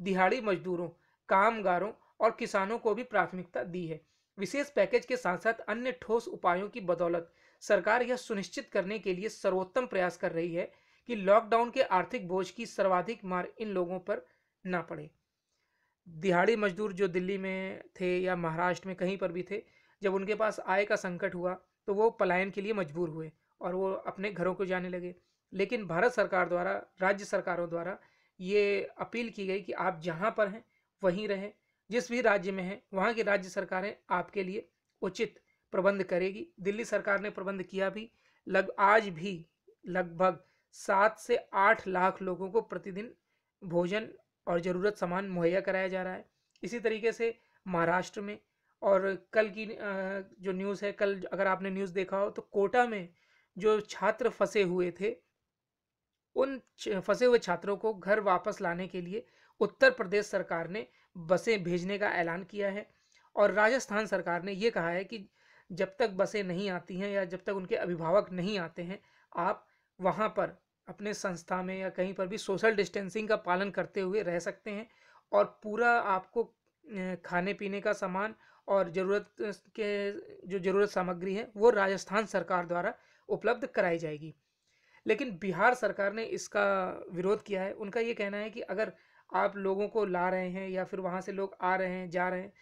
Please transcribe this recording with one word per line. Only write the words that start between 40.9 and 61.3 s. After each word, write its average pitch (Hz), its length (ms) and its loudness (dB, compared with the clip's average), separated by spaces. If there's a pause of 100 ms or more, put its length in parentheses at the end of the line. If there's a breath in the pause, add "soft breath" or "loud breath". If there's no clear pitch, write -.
से 240 180 0 (160)
आठ 202 340 6
लाख 185 340 2
लोगों 185 300 -6
को 220 100 2
प्रतिदिन 202 520 -10 (500)
भोजन 180 460 0 (380)
और 175 120 2
ज़रूरत 185 380 0
सामान 190 320 -2
मुहैया 175 320 2
कराया 190 260 -2
जा 185 160 -4
रहा 185 100 -6
है। 214 160 -14 (340)
इसी 214 160 -6
तरीके 220 320 0
से 233 280 -4 (280 soft breath)
महाराष्ट्र 180 540 0
में, 208 180 -10 (420)
और 196 520 4
कल 220 160 4
की, 214 160 -10
अ, 214 120 -10 (640)
जो 190 120 -4
न्यूज़ 196 340 -4
है, 202 60 -2
कल 196 320 0
अगर 190 240 -2
आपने 190 220 0
न्यूज़ 190 240 -4
देखा 190 240 -2
हो 202 120 0
तो 214 120 -10
कोटा 208 460 2
में 196 260 -6 (440 soft breath)
जो 214 240 2
छात्र 214 480 0
फंसे 202 340 2
हुए 180 380 0
थे, 226 140 -2 (1200)
उन 269 260 0 (160)
छ-, - 120 -8
फंसे 202 360 2
हुए 240 140 8
छात्रों 190 380 -2
को 220 160 -2
घर 196 260 2
वापस 202 420 2
लाने 175 260 -2
के 180 140 -8
लिए 180 240 -8 (340 soft breath)
उत्तर 254 320 6
प्रदेश 202 340 0
सरकार 170 440 -4
ने 180 180 -8 (300 soft breath)
बसें 180 460 2